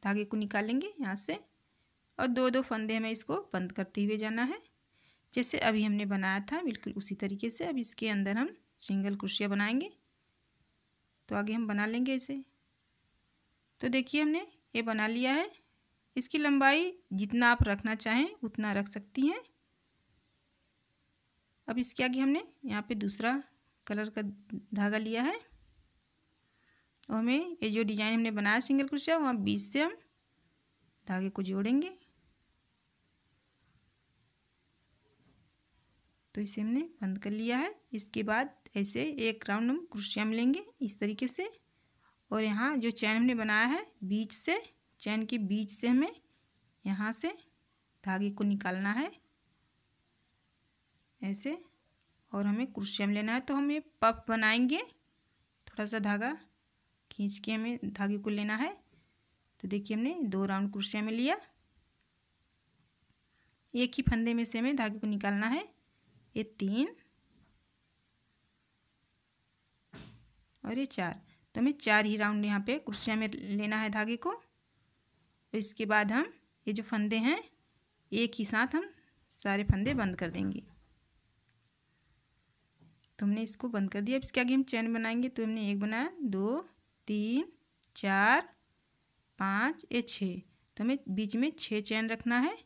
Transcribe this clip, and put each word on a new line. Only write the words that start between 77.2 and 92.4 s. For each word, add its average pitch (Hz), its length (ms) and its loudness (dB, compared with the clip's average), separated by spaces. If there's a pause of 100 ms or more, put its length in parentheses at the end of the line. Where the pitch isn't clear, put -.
एक 226 220 2
ही 220 120 -4
साथ 220 280 0
हम 370 160 -2 (440)
सारे 202 300 0
फंदे 208 300 2
बंद 196 220 0
कर 175 140 -4
देंगे। 196 320 -4 (2500)
तो 202 80 0
हमने 208 160 2
इसको 226 260 -4
बंद 196 220 -2
कर 202 100 -4
दिया। 233 180 0
अब 269 40 -4
इसके - 180 0
आगे 247 140 2
हम 269 100 4
चैन 226 300 -2
बनाएंगे। 226 340 0
तो 247 140 -4
हमने 220 280 -2
एक 202 100 0
बनाया, 226 300 -2 (120)
दो, 220 460 0 (400)
तीन, 220 440 0 (440)
चार, 202 520 4 (880)
पाँच, 202 540 0
ये 240 100 0
छः, 185 360 -2 (380)
तो 208 80 -4
हमें 254 140 2 (120)
बीच 202 260 -2
में 269 160 2
छः - 300 -2
चैन 220 260 -2
रखना 226 320 0